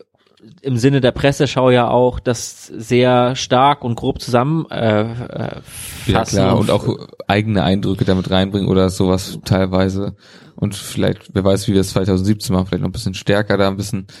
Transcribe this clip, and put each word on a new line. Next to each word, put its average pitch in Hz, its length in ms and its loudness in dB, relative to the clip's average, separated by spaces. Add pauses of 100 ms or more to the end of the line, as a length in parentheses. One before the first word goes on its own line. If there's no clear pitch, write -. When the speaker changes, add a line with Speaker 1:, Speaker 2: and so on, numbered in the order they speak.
(600)
Speaker 1:
im 135 160 -2
Sinne 135 240 4
der 135 120 4
Presseschau 139 580 2
ja 120 180 4
auch 123 300 2
das - 480 -6
sehr 123 680 2
stark 135 480 2
und 117 100 -2
grob - 260 -4
zusammen, 135 500 0
äh, 107 320 2
äh, 113 40 -2 (1000)
Speaker 2:
Ja, 104 120 2
Speaker 1:
fassen - 180 -2
Speaker 2:
klar, 95 180 4
Speaker 1:
und 104 80 2
Speaker 2:
und - 100 0
auch 104 160 0 (400)
eigene 104 340 2
Eindrücke 98 420 0
damit 92 260 0
reinbringen 95 380 0
oder 92 220 4
sowas 92 540 -2
teilweise. 95 720 0 (400)
Und 101 180 -4
vielleicht, - 600 -6
wer 95 100 0
weiß, 98 220 2
wie 104 80 0
wir 98 60 4
es 95 100 -2
zweitausendsiebzehn 98 640 0
machen, 92 120 0
vielleicht 92 160 -4
noch 95 60 -4
ein 92 40 -6
bisschen 95 220 -6
stärker, 101 420 0
da 98 120 2
ein 98 80 -2
bisschen 98 300 -6 (140)